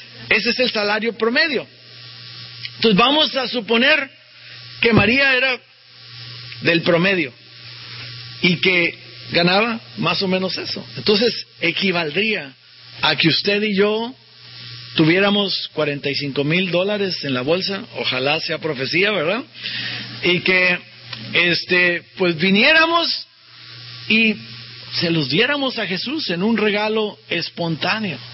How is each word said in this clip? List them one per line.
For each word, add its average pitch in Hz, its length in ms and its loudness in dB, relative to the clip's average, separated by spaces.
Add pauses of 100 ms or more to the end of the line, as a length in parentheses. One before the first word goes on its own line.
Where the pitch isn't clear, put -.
(300)
ese 220 220 2
es 233 80 -2
el 247 120 2
salario 214 460 0
promedio. 240 480 0 (1080)
Entonces 220 240 4
vamos 277 360 2
a 254 120 -2
suponer 247 640 2 (720)
que 226 120 4
María 254 420 4
era 254 240 0 (1000)
del 165 200 2
promedio 170 520 2 (1080)
y 180 140 4
que 175 360 2 (380)
ganaba 202 480 4 (180)
más 170 240 0
o 196 60 0
menos 185 300 0
eso. - 280 -8 (120)
Entonces 208 500 2 (140)
equivaldría 170 920 0 (480)
a 151 140 2
que 160 140 4
usted 202 340 2
y 214 120 0
yo 214 380 2 (840)
tuviéramos 196 760 2
cuarenta 143 360 -2
y 135 60 -2
cinco 139 280 -2
mil 175 260 0
dólares 190 540 -2
en 139 100 -4
la 127 80 0
bolsa, 185 420 -2 (120)
ojalá 131 460 -2
sea 156 180 -6
profecía, 156 520 0
¿verdad? 190 320 -2 (800)
Y 175 180 2
que, 180 360 2 (560)
este, 175 680 2 (140)
pues 175 200 0
viniéramos 311 880 4 (840)
y 220 260 4 (640)
se 175 100 0
los 156 200 0
diéramos 254 500 0
a 202 80 -4
Jesús 214 420 -6
en 175 140 -2
un 226 140 2
regalo 214 600 0 (120)
espontáneo. 170 880 -4 (140)